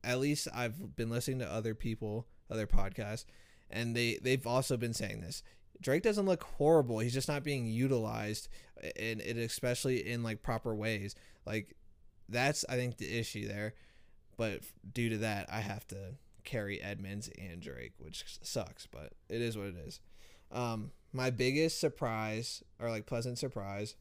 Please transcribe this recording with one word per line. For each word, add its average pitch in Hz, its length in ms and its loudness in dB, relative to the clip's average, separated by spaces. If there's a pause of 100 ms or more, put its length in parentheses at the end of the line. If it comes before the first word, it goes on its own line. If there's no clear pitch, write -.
at 123 180 2
least 147 340 2
I've 123 420 -4
been 117 140 0
listening 127 300 0
to 85 120 -2
other 110 220 0
people, 110 540 -2 (220)
other 110 160 0
podcasts, 104 580 6 (440)
and 117 280 0
they, 117 260 4
they've 131 240 4
also 127 300 4
been 117 180 0
saying 107 260 -2
this. 87 220 -8 (380)
Drake 143 220 4
doesn't 208 240 4
look 185 180 4
horrible. 139 560 6
He's 117 140 2
just 135 140 0
not 147 140 0
being 135 240 0
utilized 113 840 2 (460)
in, 110 260 -2
in, 117 180 -2
especially 123 680 0
in, 117 160 -2
like, 110 200 -2
proper 113 320 0
ways. 104 420 0 (280)
Like, 107 300 -4 (540)
that's, 131 400 2
I 131 80 0
think, 123 220 0
the 113 200 -2
issue 107 300 -4
there. 104 260 -4 (600)
But 110 240 -2
f-, - 120 -14 (200)
due 117 160 0
to 110 100 0
that, 104 320 0
I 110 100 -2
have 98 280 -6
to 98 260 -10 (300)
carry 101 360 -2
Edmonds 101 480 -6 (100)
and 87 220 -10
Drake, 62 380 -10
which - 240 -12
s-, - 200 -12
sucks, - 440 -6
but - 280 -14 (140)
it 113 120 -2
is 117 180 -2
what 98 80 -6
it 90 100 -8
is. - 240 -12 (520)
Um, 117 400 -4 (200)
my 127 180 2
biggest 131 500 2
surprise, 113 840 -2 (160)
or, 117 100 -2
like, 110 180 -2
pleasant 123 320 -2
surprise 104 640 -4